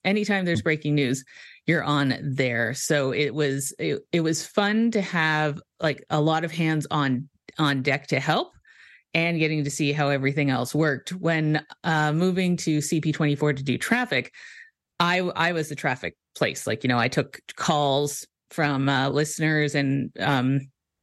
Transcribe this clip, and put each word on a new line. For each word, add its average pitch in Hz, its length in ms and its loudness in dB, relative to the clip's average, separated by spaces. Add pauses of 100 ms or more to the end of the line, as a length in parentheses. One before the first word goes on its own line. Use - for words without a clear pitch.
anytime 196 400 0
there's 170 180 0
breaking 151 340 0
news, 131 280 0 (440)
you're 160 160 2
on 143 380 2
there. 127 520 -2
So 139 400 0
it 139 200 0
was, 139 460 -2
it, 156 220 -2 (100)
it 175 100 2
was 160 240 0
fun 214 460 2
to 220 100 0
have, 156 600 0 (180)
like, 147 300 -2
a 156 100 0
lot 160 240 2
of 160 80 -4
hands 160 400 0
on, 139 380 0 (280)
on 143 240 2
deck 135 260 0
to - 120 0
help 175 320 -2 (640)
and 165 260 0
getting 156 240 0
to 143 80 -2
see 143 220 0
how 147 160 0
everything 139 400 0
else 123 260 -2
worked. 147 360 0
When, 156 540 0 (200)
uh, 151 260 2
moving 180 460 0
to 151 240 0
C 160 180 0
P 156 140 0
twenty-four 147 400 2
to 139 100 -6
do 131 140 -2
traffic, 220 560 -2 (640)
I, 175 200 2
I 175 340 0
was 160 160 -2
the 147 60 -8
traffic 127 420 -4 (180)
place. 98 320 -2
Like, 113 160 -4
you 127 60 2
know, 123 100 4
I 117 80 4
took - 320 -2 (160)
calls 147 720 0 (220)
from, 139 400 0
uh, 135 180 2
listeners 151 680 0
and, 139 440 0
um, 131 400 2 (440)